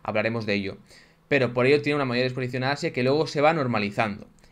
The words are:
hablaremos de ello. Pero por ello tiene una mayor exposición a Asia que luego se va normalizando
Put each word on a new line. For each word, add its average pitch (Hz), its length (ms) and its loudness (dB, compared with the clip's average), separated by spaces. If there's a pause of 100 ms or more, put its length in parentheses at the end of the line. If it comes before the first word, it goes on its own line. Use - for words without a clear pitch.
hablaremos 110 440 -2
de 104 80 0
ello. 98 240 -4 (500)
Pero 127 260 2
por 123 120 2
ello 147 140 6
tiene 147 160 0
una 143 80 0
mayor 123 220 0
exposición 127 380 -4
a 139 80 0
Asia 160 200 -4
que 123 120 0
luego 147 240 2
se 151 120 -2
va 151 120 6
normalizando 110 760 -2 (260)